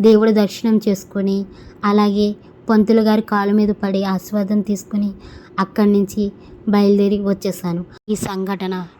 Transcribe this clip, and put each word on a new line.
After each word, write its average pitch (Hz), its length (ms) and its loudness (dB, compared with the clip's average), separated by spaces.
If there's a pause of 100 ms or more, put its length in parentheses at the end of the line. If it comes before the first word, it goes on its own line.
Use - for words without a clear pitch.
దేవుడి 220 320 6
దర్శనం 214 560 0
చేసుకొని, 196 560 -4 (400)
అలాగే 208 500 2 (360)
పంతులు 220 300 4
గారి 214 220 2
కాలు 202 300 -2
మీద 214 160 2
పడి 196 360 -2
ఆశీర్వాదం 202 560 -2
తీసుకుని 202 500 -4 (480)
అక్కడి 208 340 0
నుంచి 202 400 -2 (360)
బయలుదేరి 202 520 2
వచ్చేసాను. 185 640 -4 (240)
ఈ 214 60 -2
సంఘటన 190 720 -6 (160)